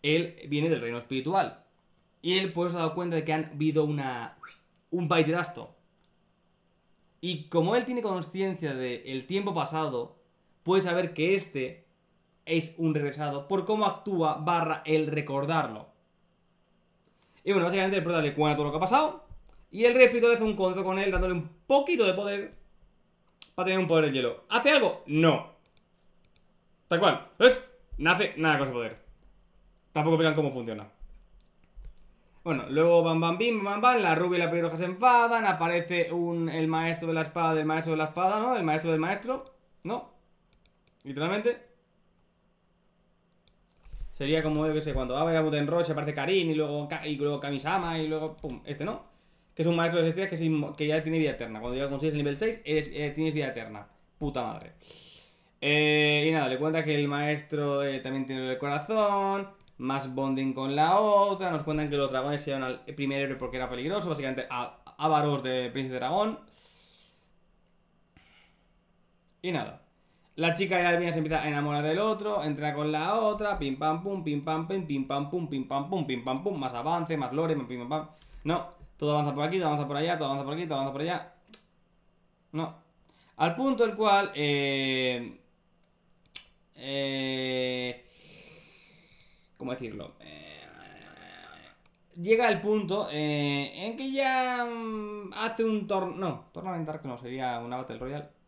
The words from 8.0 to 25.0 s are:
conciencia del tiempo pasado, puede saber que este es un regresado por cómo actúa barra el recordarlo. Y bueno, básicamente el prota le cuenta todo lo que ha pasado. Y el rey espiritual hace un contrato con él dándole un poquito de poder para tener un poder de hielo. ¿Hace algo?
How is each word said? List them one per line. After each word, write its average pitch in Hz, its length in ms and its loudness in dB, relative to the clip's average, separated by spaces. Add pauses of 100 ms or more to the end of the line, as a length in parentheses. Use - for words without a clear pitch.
conciencia 180 720 -4
del 127 520 -6
tiempo 196 280 -2
pasado, 151 680 -4 (440)
puede 185 180 4
saber 180 320 0
que 170 220 2
este - 500 -6 (600)
es 160 320 0
un 160 180 2
regresado 143 520 -4
por 190 180 0
cómo 214 200 2
actúa 170 500 0
barra 160 500 0
el 156 220 2
recordarlo. 143 840 -2 (1500)
Y 190 80 4
bueno, 180 140 8
básicamente 190 320 4
el 170 60 2
prota 165 180 2
le 147 120 2
cuenta 147 220 6
todo 147 100 2
lo 143 60 0
que 151 60 -2
ha 160 40 2
pasado. 294 440 4 (440)
Y 208 140 0
el 240 120 8
rey 254 100 12
espiritual 240 280 6
hace 220 100 2
un 214 120 2
contrato 185 300 2
con 190 120 0
él 196 140 2
dándole 180 220 0
un 170 160 -4 (180)
poquito 277 380 4
de 185 80 4
poder 202 380 -4 (1040)
para 180 120 -4
tener 190 140 2
un 185 80 2
poder 160 180 6
de 143 80 0
hielo. 123 360 -2
¿Hace 254 220 4
algo? 247 360 2